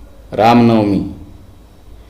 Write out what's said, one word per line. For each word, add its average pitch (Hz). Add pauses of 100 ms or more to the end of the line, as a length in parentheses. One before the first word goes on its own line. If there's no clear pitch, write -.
(320)
रामनवमी. 113 (1080)